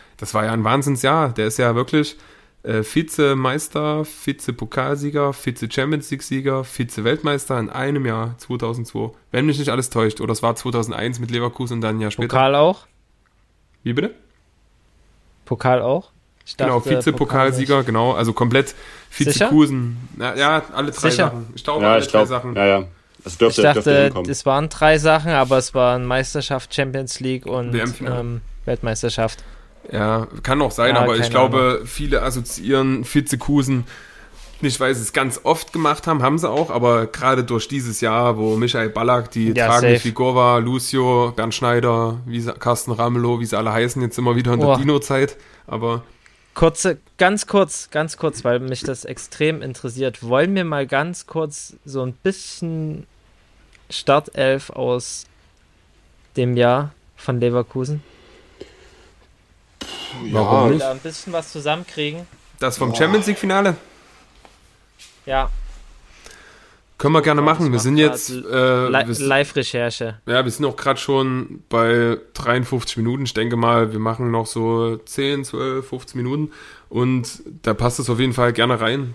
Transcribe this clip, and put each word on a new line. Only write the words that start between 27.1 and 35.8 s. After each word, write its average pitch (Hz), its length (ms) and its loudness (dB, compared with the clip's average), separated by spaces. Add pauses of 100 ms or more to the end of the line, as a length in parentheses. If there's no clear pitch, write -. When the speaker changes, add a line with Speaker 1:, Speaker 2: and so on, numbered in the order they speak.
Speaker 2:
League 127 260 -4
und, 120 280 -4
Speaker 1:
W 117 60 0
M-Finale. 123 420 -4
Speaker 2:
ähm, 120 200 -6 (220)
Weltmeisterschaft. 117 800 -4 (480)
Speaker 1:
Ja, 110 360 0 (160)
kann 139 180 0
auch 127 100 2
sein, 120 240 2
Speaker 2:
Ja, 120 60 4
Speaker 1:
aber 123 140 4
ich 117 80 0
Speaker 2:
keine 117 80 -2
Speaker 1:
glaube, 131 260 4 (180)
Speaker 2:
Ahnung. - 120 -6
Speaker 1:
viele 139 340 -2
assoziieren 127 840 -2
Vizekusen, 135 800 0 (800)
nicht 135 180 0
weil 131 160 2
sie 117 60 -6
es 107 100 -6
ganz 131 320 -2
oft - 300 0
gemacht 151 340 0